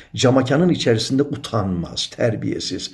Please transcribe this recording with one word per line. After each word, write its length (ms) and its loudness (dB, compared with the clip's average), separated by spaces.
camakanın 540 4
içerisinde 540 2
utanmaz, 920 -4
terbiyesiz, 800 -4